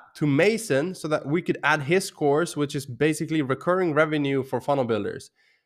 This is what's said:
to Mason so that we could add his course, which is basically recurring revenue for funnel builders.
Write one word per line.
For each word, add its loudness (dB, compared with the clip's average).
to -2
Mason 2
so -10
that -2
we 0
could -2
add 2
his 0
course, 0
which -2
is -6
basically -2
recurring 0
revenue 2
for -4
funnel 0
builders. -4